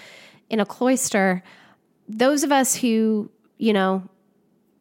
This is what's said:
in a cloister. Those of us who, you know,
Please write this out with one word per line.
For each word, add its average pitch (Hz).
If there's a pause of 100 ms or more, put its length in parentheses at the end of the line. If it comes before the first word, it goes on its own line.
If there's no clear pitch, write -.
(500)
in 226
a 202
cloister. 202 (640)
Those 262
of 285
us 269
who, 220 (300)
you 226
know, 190 (720)